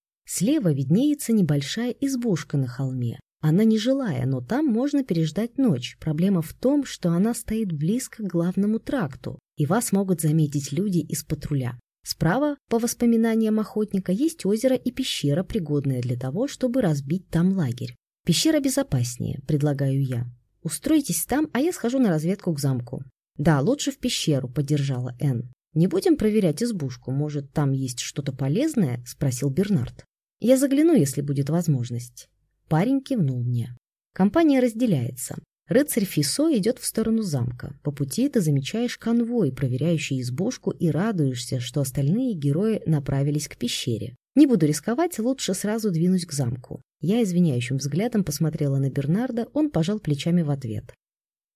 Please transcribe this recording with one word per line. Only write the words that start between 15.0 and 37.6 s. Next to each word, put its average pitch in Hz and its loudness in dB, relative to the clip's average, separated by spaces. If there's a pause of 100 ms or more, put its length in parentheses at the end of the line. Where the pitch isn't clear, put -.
пригодная 143 -2
для 123 -4
того, 139 -4
чтобы 254 -2
разбить 151 -2
там 175 2
лагерь. 123 -4 (300)
Пещера 311 4
безопаснее, 139 -2
предлагаю 139 0
я. 123 -4 (360)
Устройтесь 277 -2
там, 302 0
а 233 0
я 339 2
схожу 254 -2
на 247 4
разведку 165 0
к 139 -6
замку. 131 -2 (320)
Да, 147 4
лучше 269 0
в - -10
пещеру, 143 -2
поддержала 139 -2
Энн. 123 -2 (220)
Не 160 6
будем 330 2
проверять 208 2
избушку, 151 -4
может, 147 -4
там 143 2
есть 131 -4
что-то 139 -6
полезное? 143 0
Спросил 139 -2
Бернард. 170 -2 (340)
Я 254 4
загляну, 285 4
если 143 2
будет 139 -2
возможность. 127 -2 (400)
Парень 240 2
кивнул 139 -2
мне. 120 -4 (380)
Компания 269 4
разделяется. 220 0 (320)
Рыцарь 240 2
Фисо 285 0
идет 220 0
в - -16
сторону 220 -2
замка. 123 -4